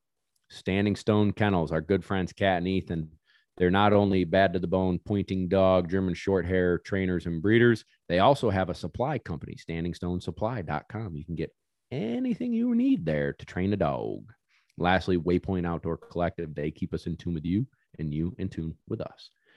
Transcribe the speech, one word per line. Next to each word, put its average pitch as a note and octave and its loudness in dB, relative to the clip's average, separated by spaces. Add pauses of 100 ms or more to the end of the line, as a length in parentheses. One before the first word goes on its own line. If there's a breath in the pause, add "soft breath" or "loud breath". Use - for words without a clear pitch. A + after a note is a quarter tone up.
(480)
Standing G2+ 0
Stone G#2 2
Kennels, F#2 0
our D#2+ 0
good F#2 0
friends F#2+ -4
Kat F#2+ 2
and F2 -2
Ethan. E2+ -4 (480)
They're F2+ 4
not G2+ 6
only G2 4
bad F#2 4
to F#2+ -2
the F2+ -4
bone, F#2 0
pointing F#2+ -2
dog, F#2 4
German F#2+ 0
short F#2 0
hair F2+ 2
trainers F#2 -2
and E2 -4
breeders, A2+ 4 (240)
they F2 2
also C3 4
have F#2 0
a F2 -6
supply B2 -6
company, - -10
standing E2 -6
stone F2+ -6
supply G#2+ -6
dot D2+ -6
com. G2+ -10
You D2 -10
can E2+ -8
get D#2 -6 (380)
anything A#3+ -4
you A#3 0
need A#3+ 2
there D2 0
to - -20
train F#2+ -2
a - 0
dog. A1+ -2 (460)
Lastly, F2+ 2
Waypoint F2 0
Outdoor E2 -4
Collective. E2+ -4
They D2 -4
keep E2+ -6
us E2+ -8
in F2 -4
tune F2 -6
with D2+ -4
you G2 0 (320)
and D#2 -6
you E2+ -2
in F#2+ -6
tune D#2+ -8 (140)
with - -6
us. - -16 (280)